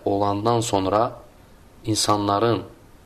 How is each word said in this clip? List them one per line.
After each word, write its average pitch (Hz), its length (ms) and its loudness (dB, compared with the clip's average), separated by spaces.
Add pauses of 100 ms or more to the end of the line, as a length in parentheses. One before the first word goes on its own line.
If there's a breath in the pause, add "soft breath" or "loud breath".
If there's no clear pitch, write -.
olandan 104 600 0
sonra 98 380 2 (840)
insanların 104 760 0 (440)